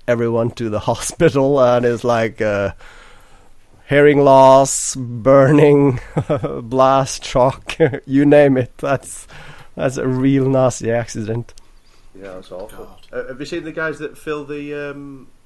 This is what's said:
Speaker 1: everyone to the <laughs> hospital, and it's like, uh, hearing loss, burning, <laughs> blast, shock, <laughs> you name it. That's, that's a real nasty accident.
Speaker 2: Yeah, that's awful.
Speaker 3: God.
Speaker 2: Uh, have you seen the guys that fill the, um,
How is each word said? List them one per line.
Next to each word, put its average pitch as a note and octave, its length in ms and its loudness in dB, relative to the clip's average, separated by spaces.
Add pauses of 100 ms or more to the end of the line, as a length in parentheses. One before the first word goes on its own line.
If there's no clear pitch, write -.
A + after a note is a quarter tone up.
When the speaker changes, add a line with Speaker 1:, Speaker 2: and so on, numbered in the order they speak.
Speaker 1:
everyone A#2 440 -2
to A#2 180 -8
the G#2 120 -4
<laughs> - 100 -6
hospital, C#3 720 0
and B2 240 2
it's A#2+ 180 -2
like, A2+ 380 -2
uh, G2+ 300 -2 (1160)
hearing C#3+ 360 4
loss, C3+ 720 4
burning, C3+ 1040 4 (300)
<laughs> C#3 320 -6
blast, C3 640 0
shock, - 520 -2 (140)
<laughs> C#3 160 -12
you C#3 180 2
name C#3+ 320 4
it. A#2+ 220 -4
That's, - 480 -8 (480)
that's C3+ 240 -4
a - 100 -4
real C3 400 0
nasty C3 420 0
accident. A2+ 600 -6 (680)
Speaker 2:
Yeah, F#2+ 160 -18
that's F#2 180 -20
awful. F#2 340 -16
Speaker 3:
God. - 120 -20 (140)
Speaker 2:
Uh, B2 160 -12
have C3 120 -16
you D3 60 -12
seen E3 180 -12
the D#3 80 -14
guys D#3+ 260 -8
that D3+ 180 -12
fill D3+ 300 -10
the, D3 260 -12 (180)
um, C#3 360 -18 (200)